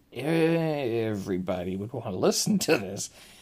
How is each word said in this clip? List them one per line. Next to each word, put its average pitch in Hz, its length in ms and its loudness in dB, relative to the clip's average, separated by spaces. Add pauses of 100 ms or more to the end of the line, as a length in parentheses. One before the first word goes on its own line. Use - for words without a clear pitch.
(120)
everybody 113 1600 0
would 101 180 -6
wanna 113 220 -6
listen 185 440 2
to - 180 2
this." 98 320 -6 (320)